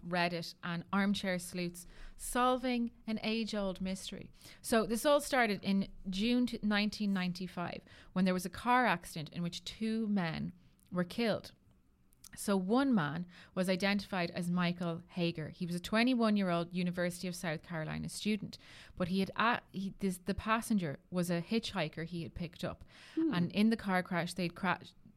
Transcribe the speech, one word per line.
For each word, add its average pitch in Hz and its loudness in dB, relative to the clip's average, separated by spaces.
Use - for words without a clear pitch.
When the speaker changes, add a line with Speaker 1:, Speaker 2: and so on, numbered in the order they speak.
Speaker 1:
Reddit 170 -2
and 170 -4
armchair 196 2
sleuths 175 -6
solving 247 0
an 220 -2
age-old 208 -2
mystery. 190 -8
So 220 4
this 220 0
all 294 8
started 233 2
in 196 2
June 240 2
t-, 233 -4
nineteen 208 2
ninety-five, 180 -4
when 185 4
there 185 4
was 185 0
a 185 -4
car 247 4
accident 170 -2
in 170 -6
which 175 -6
two 220 -2
men 170 0
were 180 2
killed. 202 -2
So - 0
one 233 4
man 165 2
was 185 2
identified 190 0
as 175 -2
Michael 175 0
Hager. 165 -2
He 180 -6
was 170 -4
a 180 -2
twenty-one-year-old 208 2
University 175 -2
of 175 -6
South 165 -4
Carolina 156 -4
student, - -4
but 175 0
he 190 0
had 190 0
a-, 233 2
he, 190 -6
this, 185 0
the 190 -2
passenger 214 0
was 180 0
a 170 0
hitchhiker 170 -2
he 170 -6
had - -10
picked - -8
up. - -6
Speaker 2:
Hmm. 320 2
Speaker 1:
And 170 2
in 220 4
the 226 2
car 190 2
crash, 175 -2
they'd 170 -2
cra-, 180 0